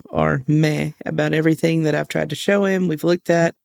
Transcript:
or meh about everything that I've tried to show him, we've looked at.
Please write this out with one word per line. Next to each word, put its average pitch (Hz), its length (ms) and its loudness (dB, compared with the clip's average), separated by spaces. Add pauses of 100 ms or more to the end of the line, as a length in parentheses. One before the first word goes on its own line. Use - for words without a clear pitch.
or 156 380 0
meh 151 440 0 (140)
about 151 280 -2
everything 160 520 0
that 151 100 0
I've 151 140 -4
tried 151 220 -4
to 151 60 -6
show 202 280 0
him, 190 240 0
we've 156 160 -4
looked 175 260 0
at. 165 240 2 (100)